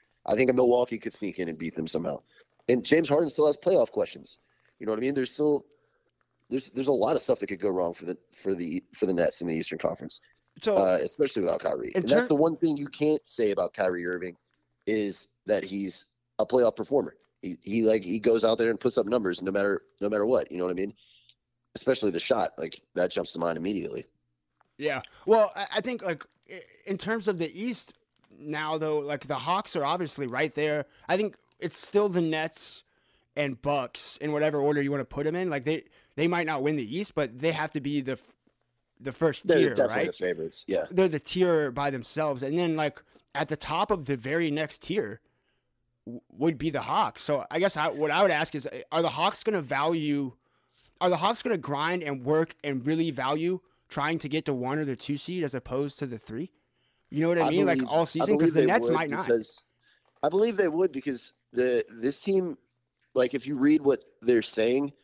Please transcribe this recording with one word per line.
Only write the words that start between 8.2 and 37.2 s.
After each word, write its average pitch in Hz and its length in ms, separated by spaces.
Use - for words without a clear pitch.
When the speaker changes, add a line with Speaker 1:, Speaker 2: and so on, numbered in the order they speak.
Speaker 1:
for 95 220
the, 85 280
for 101 120
the 95 60
Nets 85 300
in 87 60
the 80 60
Eastern 80 240
Conference, - 420
Speaker 2:
So, 214 120
Speaker 1:
uh, 92 280
especially 131 400
without 82 180
Kyrie. 60 340
Speaker 2:
in 185 80
Speaker 1:
And 110 80
that's 233 120
Speaker 2:
ter- 247 60
Speaker 1:
the 156 80
one 160 200
thing 156 200
you 143 120
can't 151 400
say 110 220
about 95 240
Kyrie 90 320
Irving 90 300
is 104 420
that 98 180
he's 95 420
a 110 80
playoff 123 300
performer. 120 400
He, 90 200
he, 113 200
like, 110 220
he 95 160
goes 113 240
out 113 140
there 117 120
and 107 80
puts - 180
up 107 100
numbers 95 360
no 95 80
matter, 98 320
no 101 80
matter 104 160
what. 113 260
You 90 80
know 90 60
what 90 60
I 87 40
mean? 98 200
Especially 123 380
the 85 80
shot, 104 360
like, 78 240
that 90 160
jumps 90 220
to 82 80
mind 85 180
immediately. 90 480
Speaker 2:
Yeah. 139 240
Well, 214 300
I, 202 100
I 220 40
think, 240 220
like, 175 220
i-, 185 100
in 196 120
terms 208 280
of 190 120
the 160 220
East 233 340
now, 151 400
though, 151 200
like, 143 280
the 135 140
Hawks 175 340
are 151 100
obviously 151 440
right 135 260
there. 151 320
I 180 80
think 208 200
it's 170 200
still 208 300
the 175 140
Nets 156 640
and 139 260
Bucks - 580
in 151 140
whatever 147 280
order 147 220
you 139 100
wanna 135 120
put 147 220
'em 175 80
in. 180 160
Like, 139 140
they, 156 200
they 160 140
might 175 180
not 147 160
win 151 140
the 123 200
East, 202 180
but 127 260